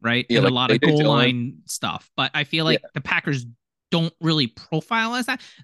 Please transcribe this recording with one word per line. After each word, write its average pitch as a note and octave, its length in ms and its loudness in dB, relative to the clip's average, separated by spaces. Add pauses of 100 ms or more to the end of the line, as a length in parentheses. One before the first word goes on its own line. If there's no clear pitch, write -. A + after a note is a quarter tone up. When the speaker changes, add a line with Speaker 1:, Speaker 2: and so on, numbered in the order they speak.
Speaker 1:
right? A#2+ 260 0
Speaker 2:
Yeah, A#2 120 4
Speaker 1:
And - 60 4
Speaker 2:
like, - 60 4
Speaker 1:
a - 20 0
lot B2 180 0
of A2+ 40 4
Speaker 2:
A B2+ 40 2
J D3 80 0
Speaker 1:
goal D3+ 100 6
Speaker 2:
Dillon D3 200 4
Speaker 1:
line B2 480 0
stuff. - 520 -8
But C3+ 160 -2
I D3 100 -2
feel D#3+ 220 -2
like D#3+ 160 2
Speaker 2:
Yeah. - 120 -20
Speaker 1:
the C#3+ 80 -8
Packers C#3+ 440 -2 (460)
don't E3 280 0
really D#3 280 0
profile A3+ 680 -4
as B3 120 -4
that. - 140 -6 (220)